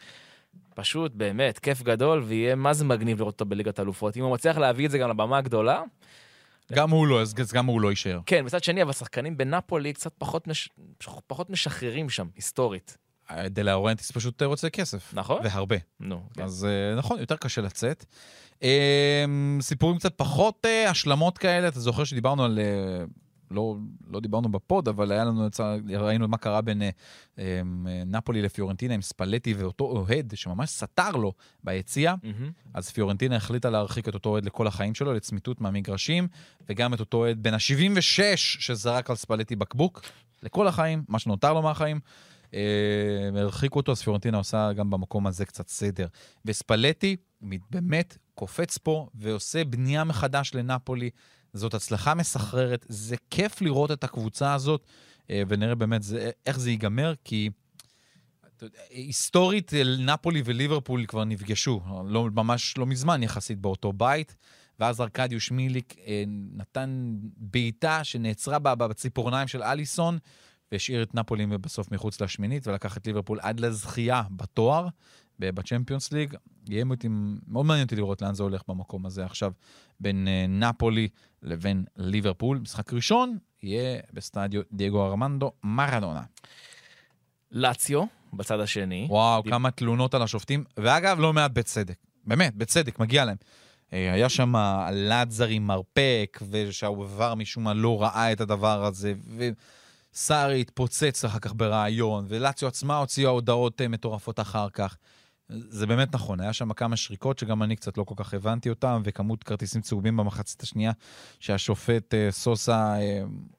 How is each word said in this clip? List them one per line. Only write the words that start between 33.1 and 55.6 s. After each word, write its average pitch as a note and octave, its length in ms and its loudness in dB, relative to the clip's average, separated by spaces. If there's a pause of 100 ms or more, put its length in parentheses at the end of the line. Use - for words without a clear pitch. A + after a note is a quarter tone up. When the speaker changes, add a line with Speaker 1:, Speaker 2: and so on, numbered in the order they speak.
Speaker 2:
החליטה A#2 340 -2
להרחיק G#2+ 400 0
את G2+ 40 -6
אותו G#2 160 -2
אוהד G#2+ 160 0
לכל G#2+ 220 0
החיים G#2 280 -2
שלו, C#3 180 -2
לצמיתות A2 480 -6
מהמגרשים, G2+ 680 0 (420)
וגם A#2 240 0
את A2+ 60 -2
אותו A2 180 0
אוהד A#2 260 2
בן A2 100 4
השבעים D3 420 4
ושש F#3+ 640 2
שזרק A#2+ 500 -2
על B2 60 2
ספלטי A2 400 -2
בקבוק, B2 460 0 (420)
לכל G3 240 2
החיים, D#3+ 400 2
מה A2 120 0
שנותר A2+ 340 2
לו D#3+ 80 2
מהחיים. D3+ 380 0 (540)
אה, G2+ 60 -6 (840)
הרחיקו C3+ 380 0
אותו, C#3 120 0
אז A#2+ 120 0
פיורנטינה G#2+ 340 0
עושה G#2+ 360 0
גם G2+ 160 -2
במקום G2 380 -2
הזה F#2+ 180 -2
קצת - 220 -12
סדר. G2 400 -4 (380)
וספלטי B2+ 680 2 (260)
מת-, F#2+ 280 -8
באמת F3 480 -2 (180)
קופץ - 420 -6
פה D#3 380 -2
ועושה A2 480 -4
בנייה C3+ 400 0
מחדש C#3 500 0
לנפולי. B2 560 -4 (440)
זאת G#2 200 -4
הצלחה A2 400 0
מסחררת, B2 760 0
זה G#2+ 260 -6 (140)
כיף G3+ 320 -2
לראות D3 300 2
את D3 120 -4
הקבוצה B2+ 500 -2
הזאת, C#3+ 320 0 (440)
אה, G2+ 180 0
ונראה G#2+ 280 2